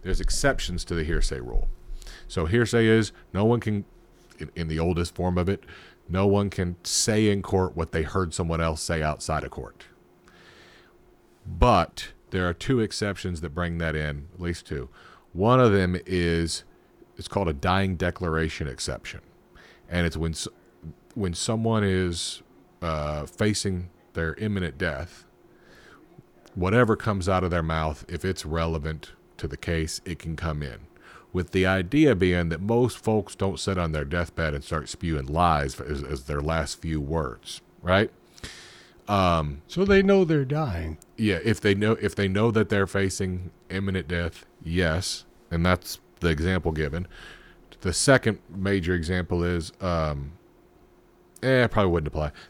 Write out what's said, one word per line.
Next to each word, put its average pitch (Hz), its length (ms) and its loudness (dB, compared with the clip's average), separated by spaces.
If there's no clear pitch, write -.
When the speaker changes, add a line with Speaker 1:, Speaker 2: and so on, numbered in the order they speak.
Speaker 1:
There's 92 180 2
exceptions - 640 0
to 87 80 -4
the 82 100 0
hearsay 73 360 0
rule. 60 280 0
So 85 200 -2
hearsay 113 400 4
is 110 260 6
no 101 120 2
one 117 160 4
can, 104 240 -2
in, 78 160 -12
in 82 140 -4
the 78 100 -2
oldest 85 360 0
form 90 240 0
of 90 100 2
it, 98 160 -2
no 95 160 2
one 101 240 4
can 87 340 -4
say 107 440 2
in 101 140 2
court 92 340 0
what 82 160 -4
they 82 100 0
heard 87 300 -2
someone 82 280 -2
else 82 200 0
say 82 220 -2
outside 76 420 -2
of 62 60 -10
court. - 360 -14
But 90 600 4
there 92 180 0
are 87 60 0
two 127 260 0
exceptions 98 600 -4
that 78 140 -8
bring 85 240 -2
that 80 180 -2
in, 76 380 -4
at 90 60 -16
least 87 260 -6
two. 67 220 -8
One 113 260 4
of 120 140 8
them 92 340 2
is, 85 580 0
it's - 120 -14
called 98 200 0
a 78 60 0
dying 92 420 0
declaration 80 720 -2
exception. - 520 -10
And 87 180 0
it's 80 100 -2
when 80 160 -2
s-, - 160 -8
when 95 200 -2
someone 113 500 0
is, 92 580 0
uh, 76 460 -4
facing 98 640 -2
their 82 220 -4
imminent 92 440 -4
death, 82 480 -6
whatever 107 420 2
comes 98 320 -2
out 92 160 2
of 87 60 0
their 85 120 0
mouth, 80 460 -2
if 87 160 -8
it's 92 220 -4
relevant 80 680 -4
to - 100 -6
the 73 80 -8
case, 80 480 -4
it 90 140 -8
can 80 180 -8
come 76 260 -4
in. 62 180 -10
With 90 200 -4
the 92 140 4
idea 95 480 4
being 87 340 2
that 82 120 -4
most 117 380 2
folks 110 360 0
don't 98 260 -4
sit 98 160 -2
on 85 160 0
their 73 120 -2
deathbed 80 500 -2
and 69 100 -8
start 78 240 -6
spewing 78 380 -4
lies 76 520 2
as, 71 240 -6
as 67 220 -8
their 73 160 -4
last 78 400 -2
few 78 200 -4
words, 71 600 -6
right? 95 280 4
Um, 85 600 2
Speaker 2:
So 180 160 -2
they 196 180 6
know 196 220 6
they're 156 220 2
dying. 90 520 -4
Speaker 1:
Yeah, 104 280 2
if 110 160 2
they 101 140 4
know, 107 260 2
if 101 140 -2
they 101 140 0
know 104 220 2
that 107 200 2
they're 98 160 2
facing 92 640 -2
imminent 95 400 -2
death, 85 380 -4
yes, 85 600 0
and 85 160 0
that's - 340 0
the 85 80 2
example 82 440 0
given. 78 340 -4
The 90 100 -2
second 123 460 4
major 95 460 0
example 87 500 0
is, 87 260 -2
um, 78 520 -2
eh, 127 220 4
it 113 60 2
probably 98 220 4
wouldn't 78 160 0
apply. 76 240 -4